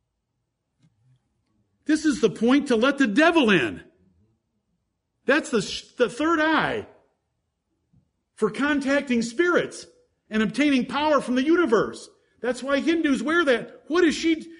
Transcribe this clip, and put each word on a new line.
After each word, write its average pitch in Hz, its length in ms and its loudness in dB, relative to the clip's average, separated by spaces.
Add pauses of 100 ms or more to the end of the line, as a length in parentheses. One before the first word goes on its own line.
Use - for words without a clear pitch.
(1900)
This 302 180 0
is 294 160 0
the 214 100 2
point 269 380 0
to 240 80 2
let 277 220 2
the 269 80 2
devil 285 440 4
in. 120 320 0 (1400)
That's 302 220 0
the, 214 140 0
sh-, - 340 -12
the 240 140 0
third 311 280 0
eye 208 480 -2 (1500)
for 214 160 -2
contacting 277 720 -2
spirits 311 640 -2 (420)
and 214 140 -2
obtaining 262 420 0
power 294 380 0
from 247 120 -4
the 262 80 0
universe. 262 680 0 (320)
That's 247 200 -4
why 277 180 -2
Hindus 302 420 0
wear 320 240 0
that. 226 420 -2
What 349 160 2
is 285 100 4
she? 320 320 -2 (140)